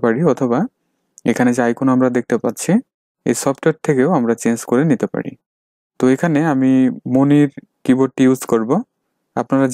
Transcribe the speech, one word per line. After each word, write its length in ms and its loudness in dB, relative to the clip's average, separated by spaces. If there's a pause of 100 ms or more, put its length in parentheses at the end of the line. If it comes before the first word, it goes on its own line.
পারি, 160 0 (120)
অথবা 260 -2 (720)
এখানে 260 0
যে 100 0
আইকন 300 0
আমরা 120 2 (100)
দেখতে 260 -2
পাচ্ছি, 280 -4 (580)
এই 140 0
সফটওয়্যার 420 -2
থেকেও 220 2 (100)
আমরা 240 0
চেঞ্জ 160 -2 (120)
করে 120 2 (100)
নিতে 200 -2
পারি। 200 -8 (680)
তো 60 -2 (100)
এখানে 260 0 (120)
আমি 200 0 (420)
মনির 360 4 (340)
কিবোর্ডটি 420 0
ইউজ 140 0 (120)
করব। 180 0 (720)
আপনারা 340 0